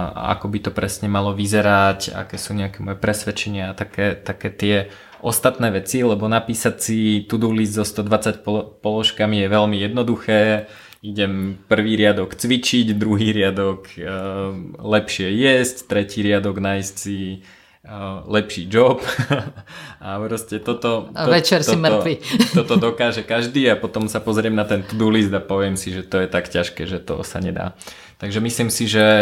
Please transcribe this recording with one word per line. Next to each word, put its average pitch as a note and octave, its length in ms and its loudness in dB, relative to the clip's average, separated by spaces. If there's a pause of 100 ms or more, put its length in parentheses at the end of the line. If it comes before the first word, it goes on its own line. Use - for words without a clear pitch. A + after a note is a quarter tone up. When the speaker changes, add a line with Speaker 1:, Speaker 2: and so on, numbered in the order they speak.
(120)
Speaker 1:
ako - 360 -4
by G2+ 120 -4
to G2 120 -4
presne G#2 360 -4
malo G2+ 240 0
vyzerať, G2+ 800 4
aké F#2+ 240 -10
sú - 180 -10
nejaké G2 280 -4
moje F#2+ 160 -6
presvedčenia G2+ 760 -2
a - 20 -12
také, G2+ 400 -2
také - 380 -8
tie G2+ 240 0 (440)
ostatné A#2 520 0
veci, F#2+ 280 -2
lebo A2 280 2
napísať A2+ 500 0
si A2 220 -2 (240)
to-do A2+ 260 0
list A2 240 0
so A2 100 0
sto G#2 180 -4
dvadsať G#2+ 380 0
polo-, G#2 360 -2
položkami G#2+ 640 0
je G2 100 2
veľmi G#2+ 300 4
jednoduché. G#2+ 880 0 (300)
Idem G2 680 -2
prvý A2 300 2
riadok G2+ 380 2
cvičiť, B2 600 2
druhý G#2+ 380 2
riadok, G2 580 0
e, E2+ 140 -14 (760)
lepšie G#2+ 520 0
jesť, B2+ 580 2
tretí G2+ 340 -2
riadok G2+ 360 0
nájsť G2 360 -4
si, G2+ 260 -8 (140)
e, F#2+ 60 -12 (920)
lepší G2+ 380 -2
job. A#2+ 320 4 (520)
<laughs> - 480 -20
A G2 180 -10
proste A2 400 -6
toto, A#2 540 -2
Speaker 2:
A D#3 160 -2
Speaker 1:
to-, E3 60 4
Speaker 2:
večer F3 280 4
si - 140 2
Speaker 1:
toto, E3 80 0
Speaker 2:
mŕtvy. D#3 300 2 (240)
<laughs> A#3 200 2
Speaker 1:
toto A#2 200 2
dokáže A#2 440 0
každý A#2+ 460 0
a A2 80 6
potom A2 320 -4
sa A2 120 -4
pozriem A2 360 0
na G#2+ 80 2
ten G#2 180 0
to-do A2 280 0
list A2 200 4
a G2 100 0
poviem G2 360 0
si, F#2 160 -6
že F#2+ 100 -6
to F#2 160 -6
je F#2 100 2
tak F2+ 200 -2
ťažké, - 380 -4
že F2+ 140 -6
to - 220 -8
sa - 180 -8
nedá. F2+ 360 -4 (400)
Takže G2+ 240 -6
myslím A#2 300 0
si, A2+ 160 -2
že, G#2+ 220 6 (140)